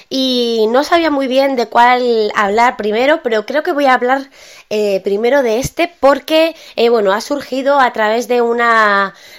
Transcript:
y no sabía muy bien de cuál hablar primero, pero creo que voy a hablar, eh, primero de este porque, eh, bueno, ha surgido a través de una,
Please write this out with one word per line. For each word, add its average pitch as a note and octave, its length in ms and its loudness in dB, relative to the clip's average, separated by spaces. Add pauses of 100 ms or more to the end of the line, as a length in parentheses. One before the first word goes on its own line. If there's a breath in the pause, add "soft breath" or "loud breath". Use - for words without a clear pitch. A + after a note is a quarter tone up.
y B3 600 -2
no B3+ 140 2
sabía E4 260 0
muy C#4 180 -2
bien C4+ 280 0
de A#3 120 -2
cuál A#3+ 680 2
hablar A3 400 0
primero, B3 480 0
pero A3 220 -2
creo C#4+ 180 -4
que F4+ 80 -2
voy C#4+ 140 0
a C4 80 4
hablar, B3+ 360 -2 (400 loud breath)
eh, G#3 320 -2
primero A#3 420 0
de A3+ 160 -2
este D#4+ 300 -4 (120)
porque, D#4 560 2 (180 loud breath)
eh, A#3 140 2
bueno, G#3 240 2
ha G#3+ 80 -2
surgido C#4 580 -2
a B3 140 2
través A3 340 -2
de A#3+ 140 0
una, A3+ 720 2 (260 loud breath)